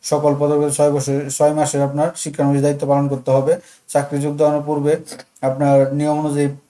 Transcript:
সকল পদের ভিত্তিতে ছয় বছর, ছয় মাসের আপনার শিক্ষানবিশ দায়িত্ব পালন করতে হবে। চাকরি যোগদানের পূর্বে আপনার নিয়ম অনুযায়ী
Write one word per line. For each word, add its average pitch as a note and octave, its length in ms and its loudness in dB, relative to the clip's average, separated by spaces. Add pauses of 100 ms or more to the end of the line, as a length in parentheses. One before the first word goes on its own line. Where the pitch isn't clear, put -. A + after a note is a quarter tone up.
সকল D3 360 0
পদের D3 200 2
ভিত্তিতে D3 180 0
ছয় D3 140 4
বছর, C#3 400 -2
ছয় D3 220 2
মাসের C#3+ 300 0
আপনার D3 340 -2
শিক্ষানবিশ C#3+ 460 0
দায়িত্ব C#3+ 260 0
পালন C#3+ 200 2
করতে C3+ 220 -4
হবে। C3+ 220 2 (360)
চাকরি C#3+ 320 -2
যোগদানের D3 460 0
পূর্বে D3 260 0 (500)
আপনার C3+ 520 2
নিয়ম D3 240 0
অনুযায়ী D3 300 -2 (220)